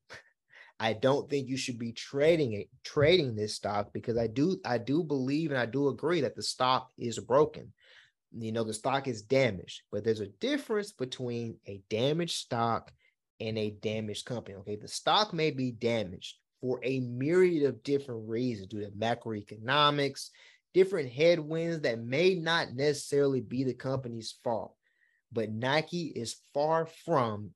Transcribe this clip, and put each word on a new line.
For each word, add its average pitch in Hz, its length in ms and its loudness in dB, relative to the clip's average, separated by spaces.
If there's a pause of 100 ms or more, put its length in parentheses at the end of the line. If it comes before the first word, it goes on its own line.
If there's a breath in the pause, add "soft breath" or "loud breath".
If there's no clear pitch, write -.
<laughs> - 720 -20
I 113 100 2
don't 135 380 2
think 139 180 0
you 131 80 -4
should 127 240 -6
be 117 140 -6
trading 147 580 2
it, 104 160 -6 (160)
trading 147 540 4
this 104 180 -4
stock 104 380 -4
because 117 240 -4
I 113 100 2
do, 143 380 0
I 120 120 2
do 131 240 0
believe 147 500 -2
and 135 80 0
I 120 60 2
do 135 220 0
agree 143 320 0
that 117 160 -2
the 104 80 -8
stock 127 540 0
is 113 220 -4
broken. 123 520 2 (640 soft breath)
You 113 140 -6
know, 113 140 0
the 110 80 -4
stock 135 340 -2
is 110 140 -6
damaged, 117 640 0 (100)
but 101 100 -4
there's 110 160 2
a 101 80 -4
difference 226 640 -4
between 120 640 -6 (120)
a 98 220 -12
damaged 151 460 0
stock 117 560 -2 (480)
and 110 180 -4
a 107 240 -2
damaged 107 440 -4
company, 110 320 -8
okay? 104 180 -8
The - 140 -14
stock 208 420 0
may 160 200 0
be 131 200 -2
damaged 110 640 -4 (240)
for 127 220 -4
a 131 200 -2
myriad 147 600 4
of 120 200 0
different 127 460 -2
reasons 113 380 -2
due 107 120 -6
to 101 120 -6
macroeconomics, 117 1400 0 (440 soft breath)
different 180 380 4
headwinds 160 680 2
that 120 180 2
may 147 360 2
not 165 380 0
necessarily 139 680 2
be 123 240 -2
the 127 80 0
company's 123 600 -6 (100)
fault. 113 280 -2 (560)
But 110 220 -4
Nike 156 640 0
is 113 220 -6 (160)
far 156 320 2
from 113 720 0